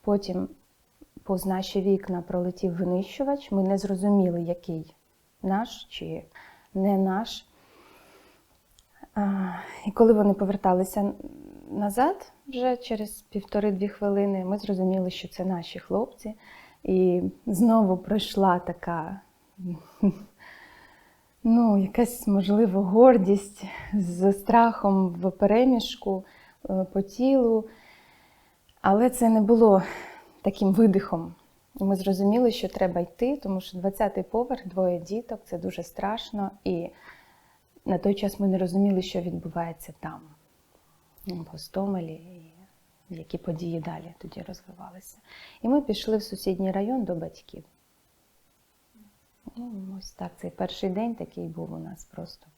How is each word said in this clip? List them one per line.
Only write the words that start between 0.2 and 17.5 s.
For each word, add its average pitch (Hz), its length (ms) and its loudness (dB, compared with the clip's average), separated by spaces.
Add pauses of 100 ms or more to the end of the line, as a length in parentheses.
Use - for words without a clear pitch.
повз 190 240 -4
наші 190 360 -2
вікна 190 400 0
пролетів 180 540 -4
винищувач, 196 760 -4
ми 196 100 2
не 196 160 2
зрозуміли, 190 640 2
який 170 540 -8 (460)
наш - 480 -4
чи 160 340 -12 (500)
не 190 240 2
наш. 190 480 -2 (1700)
А, 196 380 -2 (340)
і 208 40 -4
коли 233 220 6
вони 202 220 4
поверталися 196 760 0 (580)
назад, 226 600 -2 (160)
вже 254 280 -2
через 214 460 -8
півтори-дві 202 680 -2
хвилини, 202 560 0
ми 196 140 -2
зрозуміли, 185 520 0
що - 180 -12
це - 160 -8
наші 175 340 -4
хлопці. 214 560 -6 (480)
І 185 400 4 (240)
знову 214 500 4